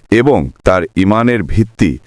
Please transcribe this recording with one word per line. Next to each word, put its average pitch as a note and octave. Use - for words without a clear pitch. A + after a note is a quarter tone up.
এবং A#2+
তার F#2
ঈমানের A2
ভিত্তি E2+